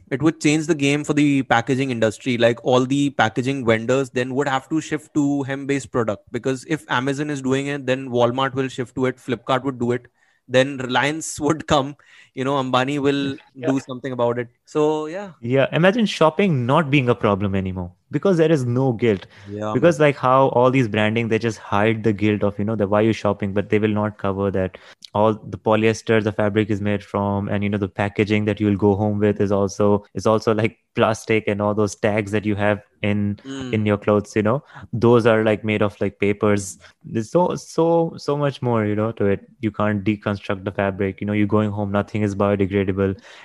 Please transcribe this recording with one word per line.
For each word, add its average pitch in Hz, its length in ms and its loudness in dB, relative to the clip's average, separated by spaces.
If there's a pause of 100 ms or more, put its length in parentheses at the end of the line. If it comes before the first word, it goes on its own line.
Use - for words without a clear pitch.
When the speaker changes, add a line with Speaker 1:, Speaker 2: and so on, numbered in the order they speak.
(100)
Speaker 1:
It 135 120 -4
would 160 180 0
change 151 260 2
the 170 80 0
game 143 300 0
for 147 100 -2
the 143 300 2
packaging 131 460 0
industry. 117 480 -2
Like, 117 260 2
all 127 200 2
the 139 260 0
packaging 131 540 -2
vendors 117 460 0
then 123 240 -4
would 139 140 -2
have 131 220 -4
to 160 100 -2
shift - 340 -8
to 143 300 0
hemp-based 139 480 -6
product, 110 400 -4
because 127 360 -4
if 151 220 -4
Amazon 139 400 -2
is 139 120 -6
doing 135 260 0
it, 143 180 -8
then 131 240 -4
Walmart 120 440 0
will 131 140 -2
shift 127 280 -10
to 131 100 0
it, 127 100 -2
Flipkart 127 480 -4
would 135 140 -6
do 120 140 0
it, 123 160 -6 (400)
then 131 300 2
Reliance 131 600 -4
<laughs> 147 60 -2
would 143 220 -2
come, 143 280 0 (380)
you 131 100 -4
know, 139 180 0
Ambani 131 360 0
will 139 380 0 (180)
Speaker 2:
Yeah. 139 140 -6
Speaker 1:
do 135 120 -2
something 131 320 -10
about 120 260 -2
it. 120 100 -6 (160)
So, 151 420 -2
yeah. 185 340 -12
Speaker 2:
Yeah, 127 320 2
imagine 196 340 4
shopping 160 600 2
not 143 240 2
being 135 180 2
a 120 60 4
problem 101 400 0
anymore 92 380 -4 (180)
because 165 280 0
there 160 120 4
is 143 160 2
no 127 260 2
guilt. 107 340 0 (220)
Speaker 1:
Yeah, 104 260 -6
Speaker 2:
Because, 147 260 4
Speaker 1:
man. 151 80 6
Speaker 2:
like, 139 80 2
how 131 320 4
all 123 240 4
these 127 160 2
branding, 107 400 0
they 110 100 2
just 110 200 -2
hide 107 440 0
the 113 100 2
guilt 104 300 0
of, 101 160 -2
you 101 60 -4
know, 110 120 -2
the 101 120 0
why 104 140 2
you 113 100 4
shopping, 101 420 -2
but 101 160 -2
they 107 80 2
will 107 220 0
not 104 180 -4
cover 98 320 -2
that 92 280 -4 (360)
all 107 200 2
the 104 240 -10
polyester 110 640 2
the 104 100 -2
fabric 104 380 0
is 101 100 -2
made 101 240 -2
from, 101 440 -2
and, 101 160 -4
you 101 60 -2
know, 104 80 0
the 98 100 -2
packaging 104 580 -2
that 101 140 -2
you 104 60 2
will 101 100 2
go 101 200 4
home 104 240 0
with 104 200 2
is 101 120 0
also, 101 520 0 (100)
is - 120 -6
also, 110 280 2
like, 110 240 -2 (180)
plastic, 110 500 0
and 104 160 -2
all 104 120 0
those 104 200 0
tags 104 380 -2
that 104 120 -2
you 107 120 -2
have 104 260 0 (200)
in, 104 420 -2
Speaker 1:
Hmm. 135 280 -10
Speaker 2:
in 107 140 0
your 104 100 4
clothes, 104 400 0
you 110 60 2
know, 117 200 0 (300)
those 117 340 4
are, 110 180 4
like, 107 200 0
made 107 180 0
of, 101 180 -2
like, 98 180 -4
papers. 101 600 0 (260)
There's 110 260 -6
so, 175 240 0
so, 165 600 0
so 147 200 -4
much 143 260 -2
more, 117 240 0
you 104 100 -2
know, 110 160 0
to 104 140 -2
it. 98 200 0 (140)
You 107 100 -2
can't 104 340 -2
deconstruct 101 600 -4
the 101 80 -4
fabric, 98 480 -2
you 104 80 -6
know, 104 40 -2
you're 104 140 2
going 107 240 2
home, 101 220 -4
nothing 104 300 -2
is 101 120 0
biodegradable. 98 880 0 (240)